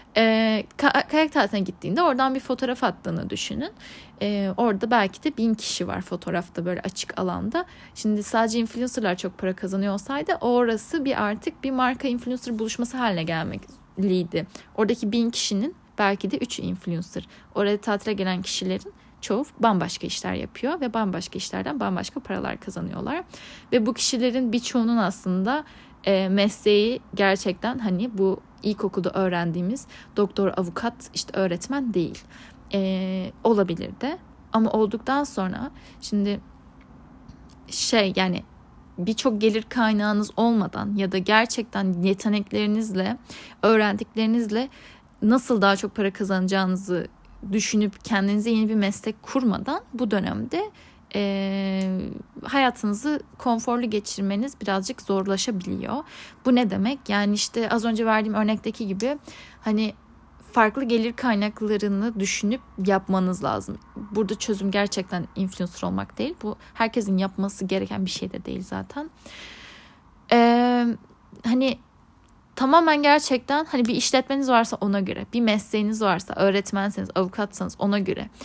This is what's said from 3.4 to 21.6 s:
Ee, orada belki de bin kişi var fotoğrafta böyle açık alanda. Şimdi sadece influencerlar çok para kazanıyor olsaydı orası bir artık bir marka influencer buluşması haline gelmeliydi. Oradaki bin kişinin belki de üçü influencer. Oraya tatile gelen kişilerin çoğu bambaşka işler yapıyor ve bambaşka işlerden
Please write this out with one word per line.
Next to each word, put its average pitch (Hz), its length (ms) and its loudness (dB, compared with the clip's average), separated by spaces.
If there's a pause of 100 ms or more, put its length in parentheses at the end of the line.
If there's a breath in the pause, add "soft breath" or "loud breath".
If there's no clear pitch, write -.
Ee, 202 340 0
orada 226 340 2
belki 208 340 2
de 302 120 -2
bin 226 180 2
kişi - 340 -6
var 190 140 -4
fotoğrafta 170 640 -4
böyle 180 160 -2
açık - 400 -8
alanda. 190 440 -2 (300 loud breath)
Şimdi 214 280 -2
sadece 226 360 0
influencerlar 233 580 -2
çok 185 220 -8
para 185 180 -2
kazanıyor 196 380 -2
olsaydı 285 460 -2
orası 240 640 2
bir 262 180 0
artık 214 420 -4
bir 269 60 -2
marka 254 380 0
influencer 247 500 -4
buluşması 220 380 -4
haline 208 260 0
gelmeliydi. 170 1200 -2 (300 loud breath)
Oradaki 214 360 0
bin 233 180 2
kişinin 233 440 -2 (240)
belki 202 320 0
de 269 80 -4
üçü - 240 -6
influencer. 175 640 -6 (260 loud breath)
Oraya 208 260 0
tatile 208 320 -2
gelen 185 300 -2
kişilerin 190 500 -4 (280 loud breath)
çoğu 220 240 -2 (160)
bambaşka 196 460 2
işler - 280 -4
yapıyor 285 460 -6
ve 240 140 -4
bambaşka 190 440 -2
işlerden 214 420 -6